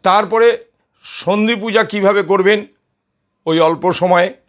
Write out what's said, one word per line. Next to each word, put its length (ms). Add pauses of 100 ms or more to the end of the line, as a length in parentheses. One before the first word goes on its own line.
তারপরে 600 (380)
সন্ধি 520
পূজা 300
কিভাবে 380
করবেন 440 (800)
ওই 140
অল্প 320
সময়ে 420 (140)